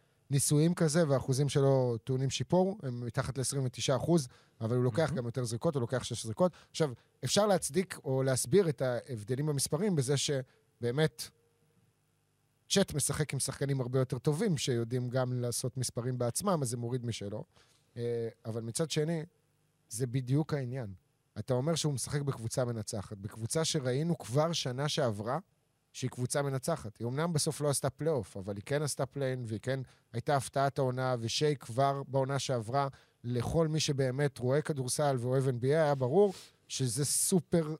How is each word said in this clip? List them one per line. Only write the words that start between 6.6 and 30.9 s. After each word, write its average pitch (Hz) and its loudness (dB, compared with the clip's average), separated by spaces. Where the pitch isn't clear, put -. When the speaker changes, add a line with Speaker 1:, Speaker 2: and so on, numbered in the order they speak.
Speaker 1:
עכשיו, 151 0
אפשר 202 4
להצדיק 180 0
או 131 0
להסביר 135 4
את 143 -4
ההבדלים 123 -2
במספרים 156 0
בזה 139 2
שבאמת - -2
צ'ט 196 2
משחק 143 -2
עם 131 -4
שחקנים 139 -2
הרבה 123 0
יותר 131 0
טובים, 156 0
שיודעים 123 -2
גם 127 0
לעשות 123 -4
מספרים 123 -4
בעצמם, 156 0
אז 123 -2
זה 120 -4
מוריד 120 -4
משלו. 104 -6
אה, 117 -2
אבל 113 -4
מצד 117 -4
שני, 156 0
זה 123 -4
בדיוק 135 0
העניין. 123 -6
אתה 127 -2
אומר 143 0
שהוא 147 0
משחק 135 -4
בקבוצה 127 -2
מנצחת, 110 -6
בקבוצה 113 -4
שראינו 143 0
כבר 147 2
שנה 135 -2
שעברה 120 0
שהיא - -6
קבוצה 127 -2
מנצחת. 135 -4
היא 113 -6
אמנם 156 -2
בסוף 147 -2
לא 147 2
עשתה 139 0
פלייאוף, 147 -2
אבל 98 -6
היא 101 -8
כן 143 0
עשתה 139 -2
פליין, 131 -4
והיא 107 -4
כן 135 -2
הייתה 143 0
הפתעת - 0
העונה, 127 0